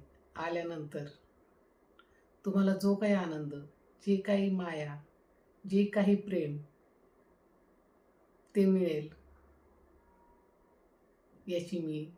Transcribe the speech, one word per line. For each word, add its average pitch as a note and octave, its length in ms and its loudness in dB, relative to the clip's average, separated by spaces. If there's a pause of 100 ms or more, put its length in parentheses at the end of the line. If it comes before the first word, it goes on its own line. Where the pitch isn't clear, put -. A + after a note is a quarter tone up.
(360)
आल्यानंतर E3 680 -6 (1400)
तुम्हाला F#3+ 300 2
जो G3 200 2
काही G#3 180 2
आनंद, D#3 400 -2 (500)
जे G3+ 120 2
काही G3 340 0
माया, D#3+ 480 -4 (680)
जे G3 200 4
काही G3+ 300 4
प्रेम, D#3+ 420 -4 (2000)
ते G3 100 6
मिळेल E3+ 440 2 (2500)
याची F3 320 -6
मी D#3 260 -6 (120)